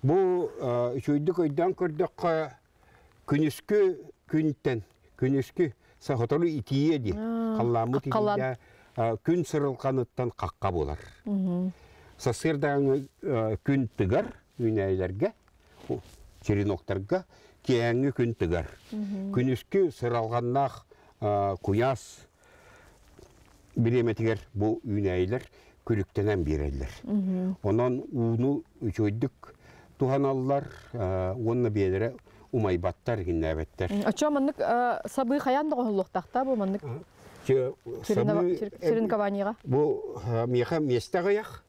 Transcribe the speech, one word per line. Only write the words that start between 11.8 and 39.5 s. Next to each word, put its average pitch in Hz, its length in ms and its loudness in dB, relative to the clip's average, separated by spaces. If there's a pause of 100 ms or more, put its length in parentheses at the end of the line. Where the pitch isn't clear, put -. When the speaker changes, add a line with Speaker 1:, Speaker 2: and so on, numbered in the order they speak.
Speaker 1:
Сасырдан, 139 880 0 (140)
а, 110 420 0
күн 135 320 2
тыгар, 117 300 2 (320)
үнәйләргә, 98 760 0 (560)
о, - 100 -4 (440)
череноктарга 101 840 0 (400)
кияңге 120 480 2
күн 117 220 0
тыгар. 85 320 0 (240)
Speaker 2:
Мгм. 202 420 -6
Speaker 1:
Күнүскү 131 600 0
сыралганнах, 120 920 -2 (360)
а, 101 420 2
куяс 113 640 -2 (1500)
биреметигер 113 640 2 (140)
бу 110 320 0
үнәйләр 101 580 0 (440)
күрүктенән 101 580 0
бирәләр. 71 460 -2 (140)
Speaker 2:
Мгм. 185 580 -2
Speaker 1:
Онан 127 400 0 (100)
уну 120 500 0 (200)
үчөйдүк 110 720 -2 (440)
туханаллар, 135 680 0 (240)
а, 95 420 -2
онны 117 360 0
биелере 101 440 2 (380)
умайбаттар 98 680 0
гиннәбәттәр. 80 720 -2
Speaker 2:
М, - 140 0
ачо 302 260 0
маннык, 285 300 0
а, 240 480 0
сабый 269 300 0
хаян 294 320 0
да 294 60 0
голлыктакта 214 680 -2
бу 262 100 0
маннык. 202 300 -2
Speaker 1:
А, 131 140 -8 (480)
че, 131 260 4 (320)
Speaker 2:
Черенова-, 160 360 2
Speaker 1:
сабый, 180 180 2
Speaker 2:
чер-, 202 220 -6
Speaker 1:
э, 175 100 0
Speaker 2:
черенкованига. 208 760 0